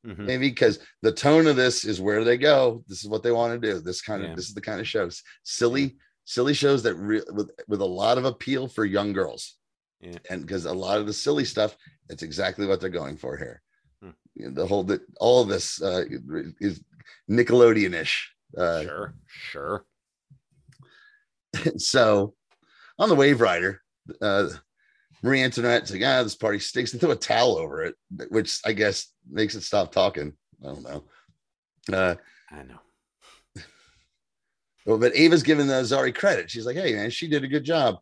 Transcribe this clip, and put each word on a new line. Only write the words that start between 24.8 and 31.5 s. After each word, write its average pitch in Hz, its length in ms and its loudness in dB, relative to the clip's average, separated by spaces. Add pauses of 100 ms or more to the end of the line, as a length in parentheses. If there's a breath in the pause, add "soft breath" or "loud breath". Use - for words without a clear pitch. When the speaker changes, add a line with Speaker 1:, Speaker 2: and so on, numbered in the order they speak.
Speaker 2:
Marie 131 200 2
Antoinette's 117 500 0
like, 95 120 -4
"Ah, 131 180 2
this 107 120 -4
party 104 240 -2
stinks." 123 320 -6
They 123 80 -12
throw 156 140 2
a 113 40 0
towel 113 400 2
over 80 280 -6
it, 85 100 -8 (340)
which - 360 -2
I 113 80 -2
guess 104 400 -2 (180)
makes 104 240 -2
it 101 80 -10
stop 98 300 -2
talking. 76 400 -2 (300)
I 69 40 -16
don't 69 160 -14
know. 71 220 -14 (880 soft breath)